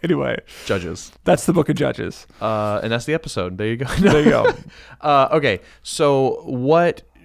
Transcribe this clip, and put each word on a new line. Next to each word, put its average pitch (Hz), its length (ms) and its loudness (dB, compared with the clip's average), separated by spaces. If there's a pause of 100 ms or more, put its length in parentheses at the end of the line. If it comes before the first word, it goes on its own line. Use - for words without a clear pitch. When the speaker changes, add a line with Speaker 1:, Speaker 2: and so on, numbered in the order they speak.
Speaker 1:
anyway. 139 340 -2 (280)
Speaker 2:
Judges. 90 460 -6 (120)
Speaker 1:
That's 180 220 2
the - 80 2
Book 160 160 0
of - 60 -2
Judges. 117 520 -4 (120)
Speaker 2:
Uh, 107 440 -2
and 113 80 -4
that's 117 140 -4
the 151 80 -4
episode. 92 440 -6
There 107 100 -4
you 117 100 -4
go. 131 160 -6
<laughs> 143 60 0
Speaker 1:
There 156 240 4
you - 60 4
go. 240 180 4 (520)
Speaker 2:
Uh, 139 320 2
okay. 139 280 2 (220)
So 139 640 0
what, 151 580 0 (240)